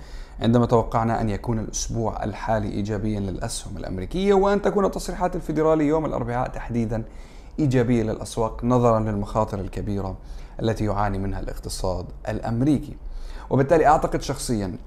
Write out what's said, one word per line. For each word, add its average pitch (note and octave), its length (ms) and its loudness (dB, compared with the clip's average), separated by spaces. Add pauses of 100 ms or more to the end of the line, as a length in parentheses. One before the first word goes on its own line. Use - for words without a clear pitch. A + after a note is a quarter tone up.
(420)
عندما A#2+ 240 6
توقعنا A2+ 560 2
أن A2 80 0
يكون A2+ 300 -2
الأسبوع G#2+ 640 -4
الحالي G#2 460 -2
إيجابيا G#2 500 -2
للأسهم - 580 -6
الأمريكية، F#2+ 560 0
وأن G3 280 4
تكون F#3+ 300 2
تصريحات F3+ 440 -4
الفيدرالي D#3 520 2
يوم D#3 180 2
الأربعاء B2 440 -2
تحديدا A2+ 540 -2 (560)
إيجابية B2 440 4
للأسواق، A2 600 -2
نظرا A#2+ 360 6
للمخاطر G#2+ 600 0
الكبيرة G2 560 -4 (460)
التي A2+ 240 0
يعاني G2+ 320 0
منها F#2+ 220 -2
الاقتصاد - 680 -4 (240)
الأمريكي. A#2 680 0 (520)
وبالتالي C#3 380 6
أعتقد E3 340 4
شخصيا G#2+ 540 -2 (120)